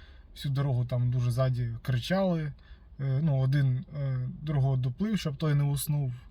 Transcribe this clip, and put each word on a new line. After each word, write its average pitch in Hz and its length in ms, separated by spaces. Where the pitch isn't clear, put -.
Всю 143 180
дорогу 131 320
там 123 260
дуже 123 200
ззаді 123 380
кричали. 160 720
Е, 135 240
ну, 139 160
один, 131 460
е, 135 240
другого 135 360
доплив, 175 420
щоб 143 180
той 156 160
не 143 100
уснув. 143 500